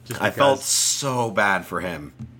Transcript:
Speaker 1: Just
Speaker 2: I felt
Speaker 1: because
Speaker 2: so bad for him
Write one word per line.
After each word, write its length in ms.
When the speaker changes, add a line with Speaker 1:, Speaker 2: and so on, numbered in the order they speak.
Speaker 1:
Just 180
Speaker 2:
I 100
felt 280
Speaker 1:
because 60
Speaker 2:
so 680
bad 340
for 160
him 320